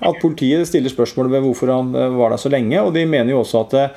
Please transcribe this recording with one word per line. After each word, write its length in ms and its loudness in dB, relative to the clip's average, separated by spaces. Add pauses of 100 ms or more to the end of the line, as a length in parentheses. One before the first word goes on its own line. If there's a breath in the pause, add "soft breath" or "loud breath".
at 200 -2
politiet 460 0
stiller 220 0
spørsmål 420 -2
ved 120 0
hvorfor 260 0
han, 260 -2
eh, 220 0
var 140 2
der 60 -2
så 140 -4
lenge, 320 0
og 120 0
de 120 0
mener 240 2
jo 120 2
også 240 0
at, 80 -6
eh, 220 2